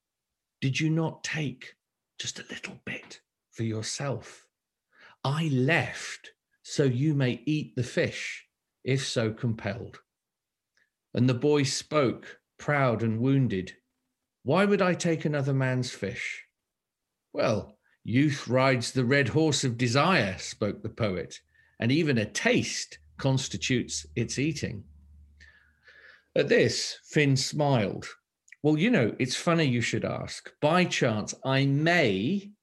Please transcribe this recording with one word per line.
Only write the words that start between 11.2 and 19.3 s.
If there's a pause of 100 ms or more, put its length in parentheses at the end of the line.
the
boy
spoke, (180)
proud
and
wounded. (680)
"Why
would
I
take
another
man's
fish?" (840)
"Well, (260)
youth
rides
the
red
horse